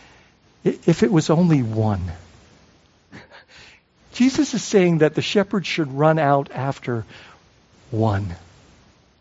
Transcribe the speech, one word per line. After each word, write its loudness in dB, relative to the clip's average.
"I-, -2
if 2
it 2
was 0
only 2
one." -2
Jesus 0
is -4
saying 2
that 2
the -4
shepherd -2
should -4
run 2
out 0
after -6
one. -2